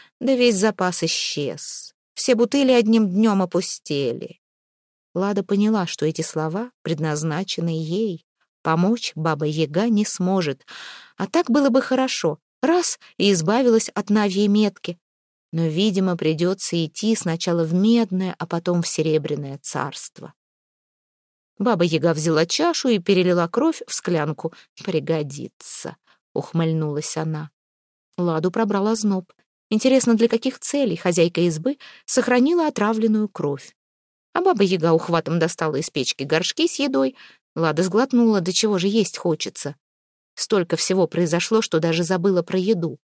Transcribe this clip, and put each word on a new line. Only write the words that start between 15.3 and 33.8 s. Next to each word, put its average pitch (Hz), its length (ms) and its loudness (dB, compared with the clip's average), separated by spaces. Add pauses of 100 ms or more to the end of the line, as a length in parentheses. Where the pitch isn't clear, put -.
Но, 165 140 0
видимо, 185 500 0
придется 170 680 -2
идти 214 320 -2
сначала 170 480 -2
в 160 100 -2
Медное, 190 640 2
а 160 80 -8
потом 170 360 -2
в - 60 -4
Серебряное 147 720 -2
царство. - 720 -10 (1300)
Баба 202 240 2
Яга 165 300 2
взяла 160 320 2
чашу 311 420 0
и 220 100 2
перелила 180 480 2
кровь 294 400 0
в - 60 -8
склянку. 160 600 -4 (300)
"Пригодится", 147 1120 -6 (360)
ухмыльнулась 156 840 -4
она. 156 340 -6 (640)
Ладу 175 340 0
пробрал 202 380 0
озноб. 208 440 -2 (360)
Интересно, 254 460 4
для 226 120 4
каких 233 320 -2
целей 254 380 0
хозяйка 175 460 2
избы 175 340 0 (300)
сохранила 262 600 2
отравленную 214 640 0
кровь? 143 480 -6 (560)